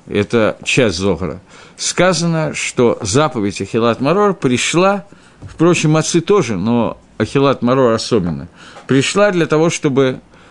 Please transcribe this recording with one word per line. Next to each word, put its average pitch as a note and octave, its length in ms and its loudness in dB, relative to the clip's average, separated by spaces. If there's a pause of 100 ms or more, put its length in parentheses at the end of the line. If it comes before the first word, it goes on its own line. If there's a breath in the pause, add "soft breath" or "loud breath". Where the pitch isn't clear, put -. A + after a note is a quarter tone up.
это G#2 560 0
часть G#2+ 340 0
Зогара, F2+ 440 -4 (360 loud breath)
сказано, E3 760 -2
что - 480 -2
заповедь A2 600 -2
Ахилат A2+ 400 -2
Марор F#3+ 320 0
пришла, F3 720 0 (360 loud breath)
впрочем, D#3 500 2
мацы D#3 300 2
тоже, D3 360 0
но A2 420 0 (180)
Ахилат C3+ 440 0
Марор B2 320 2
особенно, E2+ 540 -2 (400 loud breath)
пришла F#3+ 440 2
для E3+ 140 0
того, D#3 240 2
чтобы, C3+ 520 0 (300 soft breath)